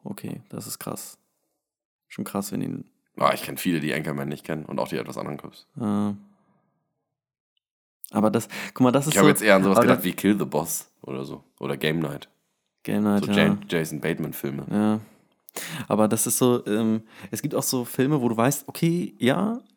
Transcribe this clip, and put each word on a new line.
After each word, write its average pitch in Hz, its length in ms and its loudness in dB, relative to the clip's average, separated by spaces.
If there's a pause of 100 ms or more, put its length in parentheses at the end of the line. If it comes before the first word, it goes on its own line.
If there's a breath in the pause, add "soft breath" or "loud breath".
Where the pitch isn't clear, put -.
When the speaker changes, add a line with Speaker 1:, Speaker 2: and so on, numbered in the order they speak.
Speaker 1:
okay, - 440 -10
das 110 180 -12
ist 107 120 -12
krass. - 400 -12 (920)
Schon - 160 -10
krass, - 280 -6
wenn - 80 -4
den 85 240 -6 (340)
Speaker 2:
Ah, 67 160 2
ich - 80 -8
kenn 69 160 -10
viele, 87 220 0
die 73 140 -2
Anchorman 71 340 -4
nicht 73 160 -10
kennen 78 200 -8
und - 140 -10
auch 67 100 -2
die 80 80 -6
etwas - 220 -8
anderen 73 200 -8
Cops. - 280 -20 (120)
Speaker 1:
Äh. 104 340 -2 (2000)
Aber 107 200 2
das, 113 180 -2 (260 loud breath)
guck - 100 0
mal, 123 80 8
das 139 140 2
ist 156 60 0
Speaker 2:
Ich 101 60 2
hab 98 60 8
Speaker 1:
so, - 40 10
Speaker 2:
jetzt 101 140 4
eher 104 140 8
an 95 80 6
sowas 95 140 6
Speaker 1:
aber 117 80 6
Speaker 2:
gedacht 127 140 6
Speaker 1:
dann - 40 -4
Speaker 2:
wie 92 80 -2
Kill 101 260 2
the 82 60 -2
Boss 73 460 -4 (120)
oder 65 220 -8
so. 71 200 -14 (160)
Oder 69 160 -4
Game 78 240 0
Night. 71 280 -6 (540)
Speaker 1:
Game 104 220 -2
Night, 101 200 2
Speaker 2:
So 104 80 -2
Speaker 1:
ja. 101 160 4
Speaker 2:
Ja-, 101 100 0 (100)
Jason 78 320 -4
Bateman-Filme. 73 680 -4
Speaker 1:
Ja. 107 300 2 (880 loud breath)
Aber 107 200 4
das 113 180 0
ist 123 120 0
so, 123 280 4
ähm, 110 360 0 (280 loud breath)
es - 120 -8
gibt - 120 -4
auch 135 80 0
so 127 220 -2
Filme, 135 380 0
wo 120 60 4
du 110 80 -2
weißt, 123 320 2
okay, 170 500 -2
ja, 196 420 2 (160)